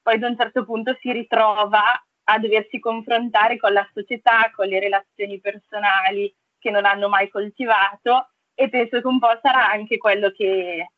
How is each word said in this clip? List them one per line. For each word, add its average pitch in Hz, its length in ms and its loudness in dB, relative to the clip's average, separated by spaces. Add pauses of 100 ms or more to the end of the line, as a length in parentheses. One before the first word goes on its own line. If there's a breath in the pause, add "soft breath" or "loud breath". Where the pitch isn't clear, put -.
poi 226 140 2
ad 220 80 -2
un 240 140 -4
certo 233 280 -4
punto 226 360 -6
si 247 100 -8
ritrova 214 720 0 (420)
a 220 140 2
doversi 214 400 -2
confrontare 226 800 0
con 214 160 0
la 202 200 0
società, 226 640 0
con 196 140 -4
le 190 100 -2
relazioni 196 640 -4
personali 202 920 -2 (280)
che 226 100 -4
non 202 140 2
hanno 202 240 2
mai 202 200 0
coltivato, 208 1000 0 (260)
e 262 140 0
penso 240 320 -2
che 240 60 -6
un 254 120 0
po' 233 240 2
sarà 254 280 2
anche 214 260 -6
quello 202 340 0
che 180 680 -4